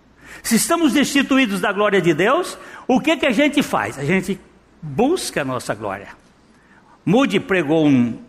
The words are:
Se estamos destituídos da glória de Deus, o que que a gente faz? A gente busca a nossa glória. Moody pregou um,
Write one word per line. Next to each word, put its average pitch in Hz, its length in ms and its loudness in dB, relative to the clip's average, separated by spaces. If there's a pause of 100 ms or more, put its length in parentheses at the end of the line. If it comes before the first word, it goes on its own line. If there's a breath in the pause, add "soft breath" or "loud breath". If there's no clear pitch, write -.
(440 loud breath)
Se - 120 0
estamos 320 380 2
destituídos 262 680 2
da 214 100 0
glória 202 300 2
de 165 120 4
Deus, 240 440 0 (300 loud breath)
o 254 120 2
que 320 160 0
que 330 100 -2
a 277 60 2
gente 285 320 2
faz? 110 340 -4
A 135 60 -8
gente 185 360 -2 (420)
busca 180 600 -2
a 139 40 -4
nossa 127 280 -6
glória. 101 360 -8 (960 soft breath)
Moody 208 340 2
pregou 160 460 0
um, 123 440 2